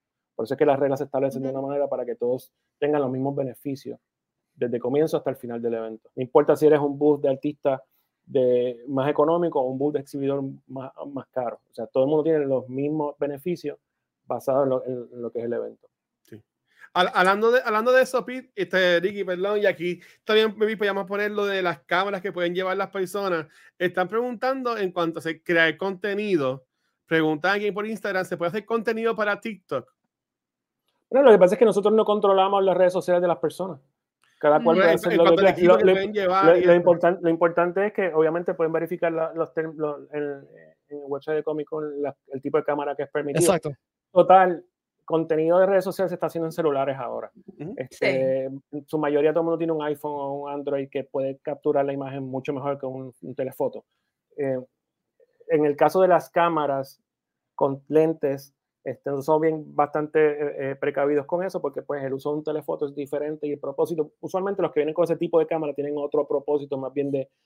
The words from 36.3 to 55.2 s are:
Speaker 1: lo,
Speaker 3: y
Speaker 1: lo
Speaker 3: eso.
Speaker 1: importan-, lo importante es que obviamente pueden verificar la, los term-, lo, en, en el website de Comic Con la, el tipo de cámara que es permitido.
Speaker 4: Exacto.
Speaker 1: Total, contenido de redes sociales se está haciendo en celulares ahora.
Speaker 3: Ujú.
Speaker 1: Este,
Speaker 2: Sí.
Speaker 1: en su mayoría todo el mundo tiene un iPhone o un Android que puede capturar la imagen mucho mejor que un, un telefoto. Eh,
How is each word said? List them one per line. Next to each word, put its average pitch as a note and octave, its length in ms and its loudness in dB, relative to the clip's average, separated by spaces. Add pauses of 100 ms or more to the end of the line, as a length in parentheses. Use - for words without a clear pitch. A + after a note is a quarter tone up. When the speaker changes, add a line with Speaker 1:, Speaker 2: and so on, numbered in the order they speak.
Speaker 1:
lo, F3 100 8
Speaker 3:
y F3+ 80 2
Speaker 1:
lo F3 80 8
Speaker 3:
eso. F3 80 10
Speaker 1:
importan-, F3 420 2
lo E3+ 80 2
importante E3+ 560 0
es G#3 60 -4
que F#3+ 200 -2
obviamente D#3+ 420 0
pueden D#3+ 180 -2
verificar E3 400 -2
la, D#3+ 200 -4
los D#3+ 220 -6
term-, D#3+ 220 -6
lo, D3+ 220 -6 (140)
en, D3 100 -6 (640)
en D3 100 -14
el C#3+ 80 -14
website C#3+ 300 -6
de D3+ 80 -2
Comic D3+ 240 -6
Con D3+ 340 -8
la, C#3 120 -6 (180)
el C3+ 100 -10
tipo D3 160 -2
de D3 60 -2
cámara D3 320 -4
que D3 80 -6
es C3+ 60 -14
permitido. D3 300 -4
Speaker 4:
Exacto. E3+ 300 0 (400)
Speaker 1:
Total, F3+ 540 6 (400)
contenido E3 540 2
de F#3+ 80 6
redes F#3+ 180 2
sociales F#3+ 260 -2
se F3+ 40 -6
está E3+ 120 -6
haciendo E3 200 -4
en D#3+ 60 -6
celulares C#3+ 460 -2
ahora. A#2 320 -8 (280)
Speaker 3:
Ujú. F3+ 180 -12
Speaker 1:
Este, C3 760 -2
Speaker 2:
Sí. C3+ 80 -12 (140)
Speaker 1:
en C#3+ 140 -12
su D#3 120 -6
mayoría D3 320 2
todo E3 100 0
el E3 40 0
mundo E3 140 0
tiene E3 140 -2
un D3+ 100 -4
iPhone D3 300 -6
o C#3 300 -8
un C#3+ 80 -10
Android C#3 400 -6
que C3+ 140 -6
puede C3+ 340 -6
capturar C#3+ 460 -2
la C#3 80 -2
imagen C#3 320 -8
mucho C3 280 -8
mejor C#3 260 -4
que C3+ 80 -10
un, C3 360 -12
un C3 120 -14
telefoto. C3 500 -6 (520)
Eh, C3+ 220 -4 (920)